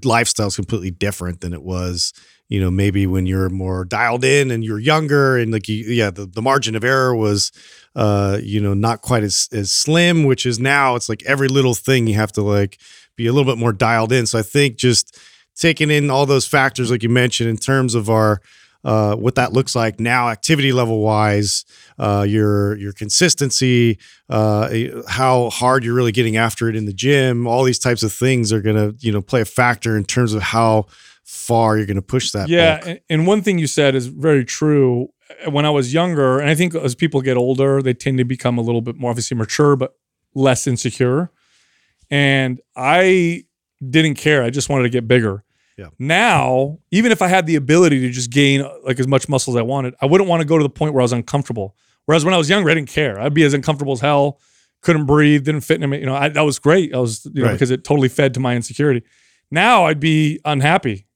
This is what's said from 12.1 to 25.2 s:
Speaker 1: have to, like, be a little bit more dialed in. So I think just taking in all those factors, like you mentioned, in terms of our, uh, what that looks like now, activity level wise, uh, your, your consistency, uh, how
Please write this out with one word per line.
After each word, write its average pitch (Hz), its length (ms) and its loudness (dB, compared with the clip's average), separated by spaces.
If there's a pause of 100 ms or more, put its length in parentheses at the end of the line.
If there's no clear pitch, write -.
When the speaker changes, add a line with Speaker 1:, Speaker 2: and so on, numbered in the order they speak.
Speaker 1:
have 107 180 -2
to, 107 100 -4
like, 101 360 -2 (360)
be 117 140 -4
a 120 40 0
little 135 200 2
bit 117 60 -4
more 117 140 0
dialed 113 380 0
in. 123 160 0
So - 120 -2
I 110 40 0
think 139 360 -2
just - 380 0 (380)
taking 156 380 0
in 147 180 2
all 135 160 2
those 135 200 2
factors, 131 440 0
like 120 140 -2
you 120 40 0
mentioned, 120 420 0
in 110 60 -2
terms 131 380 0
of 107 160 -2
our, 107 300 2 (420)
uh, 107 320 0
what 110 220 -2
that 123 160 0
looks 131 240 0
like 113 240 -2
now, 120 280 0
activity 139 440 -2
level 117 300 0
wise, 104 600 0 (340)
uh, 101 300 0
your, 104 480 0
your 101 160 -12
consistency, 123 1040 0 (300)
uh, 107 420 0 (380)
how 123 420 0